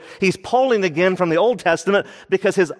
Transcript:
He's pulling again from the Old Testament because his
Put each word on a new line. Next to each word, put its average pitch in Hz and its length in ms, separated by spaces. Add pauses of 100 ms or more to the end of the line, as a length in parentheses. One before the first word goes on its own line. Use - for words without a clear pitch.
(200)
He's 185 160
pulling 247 480
again 180 320
from 180 140
the 160 60
Old 208 220
Testament 180 480 (220)
because 190 260
his 175 260